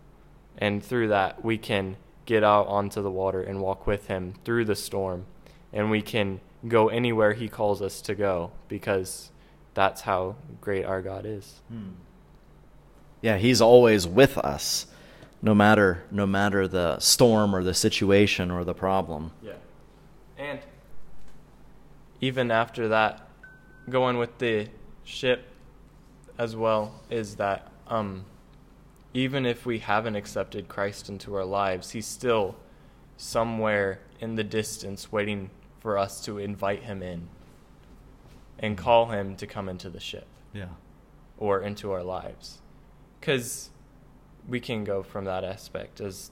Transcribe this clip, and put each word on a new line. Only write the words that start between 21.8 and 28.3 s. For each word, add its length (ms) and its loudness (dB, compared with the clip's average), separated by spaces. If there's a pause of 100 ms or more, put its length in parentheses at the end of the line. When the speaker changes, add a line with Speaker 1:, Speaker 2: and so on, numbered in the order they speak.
Speaker 1:
even 280 -2
after 400 0
that, 380 0 (640)
going 280 2
with 200 -4
the 300 0 (360)
ship 440 -2 (920)
as 180 -4
well, 540 0
is 260 -6
that, 340 -4 (180)
um, 380 -4 (880)